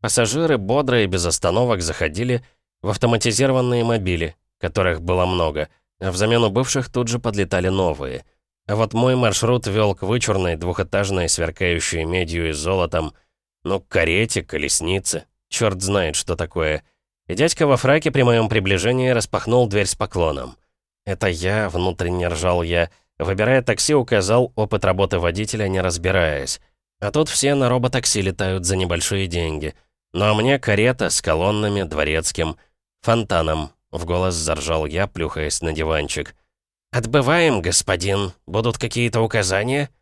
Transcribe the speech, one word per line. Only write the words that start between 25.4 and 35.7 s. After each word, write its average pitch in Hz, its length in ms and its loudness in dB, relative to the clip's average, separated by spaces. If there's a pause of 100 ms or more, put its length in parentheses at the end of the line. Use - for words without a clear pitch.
не 95 140 0
разбираясь. 85 800 0 (400)
А 104 100 -4
тут 151 180 2
все 139 260 0
на 135 140 2
роботакси 123 540 0
летают 92 420 -2
за 95 120 0
небольшие 92 500 -2
деньги. 78 480 -4 (380)
Ну 92 140 0
а 107 80 4
мне 127 260 2
карета 107 500 2
с - 100 -2
колоннами, 101 640 0
дворецким, 78 720 -2 (440)
фонтаном, 82 720 0 (200)
в 82 140 -8
голос 90 280 0
заржал 78 520 -2
я, 82 200 -2
плюхаясь 78 540 -6
на 82 120 -4